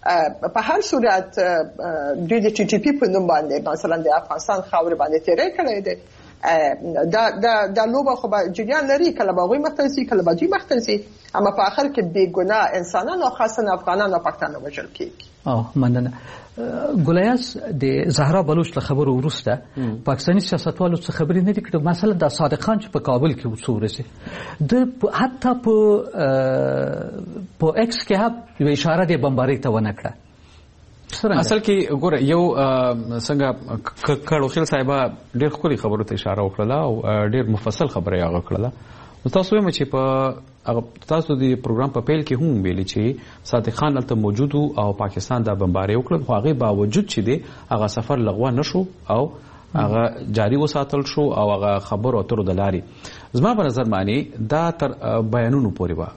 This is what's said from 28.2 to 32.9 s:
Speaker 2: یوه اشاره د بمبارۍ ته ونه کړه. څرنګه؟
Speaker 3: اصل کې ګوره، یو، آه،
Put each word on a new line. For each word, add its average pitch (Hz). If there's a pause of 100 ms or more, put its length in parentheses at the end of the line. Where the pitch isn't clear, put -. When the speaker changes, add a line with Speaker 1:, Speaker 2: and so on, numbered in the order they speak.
Speaker 2:
یوه 147
اشاره 165
د 160
بمبارۍ 135
ته 139
ونه 107
کړه. - (1000)
څرنګه؟ 202
Speaker 3:
اصل 220
کې 202 (140)
ګوره، 156
یو، 165
آه، 123